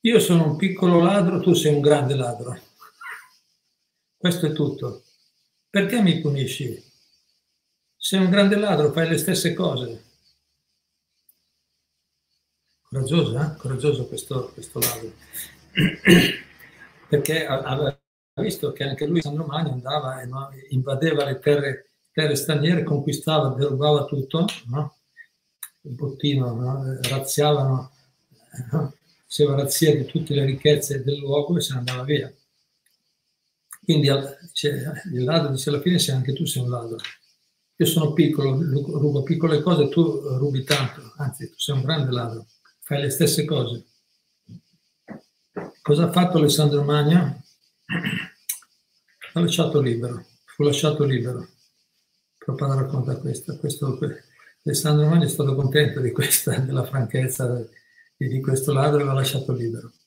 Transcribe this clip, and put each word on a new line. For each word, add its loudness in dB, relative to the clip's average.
Io 6
sono 6
un 0
piccolo 4
ladro, 4
tu 4
sei 2
un 4
grande 4
ladro. -6
Questo 0
è 0
tutto. -4
Perché 2
mi 4
punisci? -4
Sei 0
un 4
grande 6
ladro, 2
fai 0
le 2
stesse 0
cose.'" -4
Coraggioso, 0
eh? -2
Coraggioso -2
questo, -8
questo -12
ladro. -6
<clears throat> 2
Perché 2
ha, -4
aveva -4
visto -4
che -8
anche -4
lui, 0
Sandro -6
Magno, -4
andava -6
e, -14
no, -10
invadeva 0
le -4
terre, 0
terre 0
straniere, 0
conquistava, 0
derubava 2
tutto, -2
no? -6
Il -12
bottino, -2
no? -6
Razziavano, 0
no? -4
Faceva 2
razzia 2
di 0
tutte -4
le 2
ricchezze 0
del -2
luogo -2
e 0
se -4
ne -4
andava -6
via. -2
Quindi 4
al-, 0
dice, -6
il -2
ladro 0
dice: -2
"Alla -2
fine 2
sei 0
anche -2
tu -4
sei -4
un -4
ladro. -8
Io 2
sono 2
piccolo, 2
lu-, -2
rubo 0
piccole 0
cose, 2
tu 2
rubi 0
tanto, -4
anzi -6
tu -20
sei -4
un 0
grande -2
ladro, -6
fai -6
le -2
stesse 2
cose." -4
Cosa 2
ha -2
fatto 2
Alessandro 4
Magno? 2
L'ha -2
lasciato 2
libero, -2
fu -4
lasciato 2
libero. -2
Prabhupada -2
racconta -2
questo, -8
questo, -4
que-, -6
Alessandro 2
Magno 6
è 0
stato 0
contento 2
di 0
questa, 0
della -2
franchezza -2
di, -4
di -2
questo 0
ladro 4
e 0
l'ha 0
lasciato 0
libero. -6